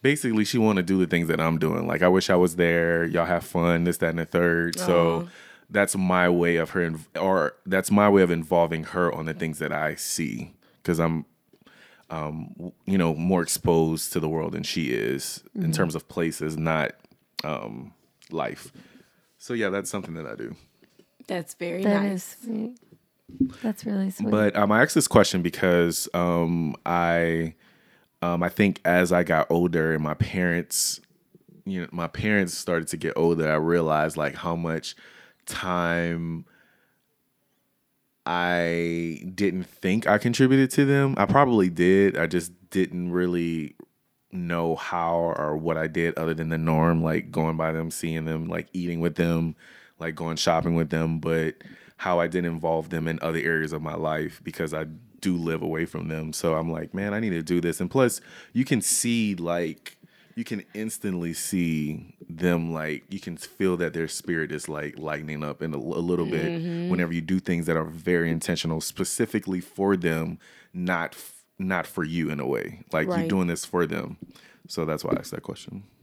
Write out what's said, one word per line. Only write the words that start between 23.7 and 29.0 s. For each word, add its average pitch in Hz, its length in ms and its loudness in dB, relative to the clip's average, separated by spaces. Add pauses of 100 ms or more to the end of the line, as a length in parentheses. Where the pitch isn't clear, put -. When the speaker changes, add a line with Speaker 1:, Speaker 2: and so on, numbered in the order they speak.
Speaker 3:
really 196 260 -2
sweet. 214 180 -4
Speaker 1:
But, 107 280 4
um, 104 160 4
I 113 80 8
asked 147 140 4
this 151 120 4
question 95 340 6
because, 87 720 2
um, 85 640 0 (100)
I, 85 680 2 (680)
um, 87 220 0
I 87 60 0
think 101 360 2
as 90 260 6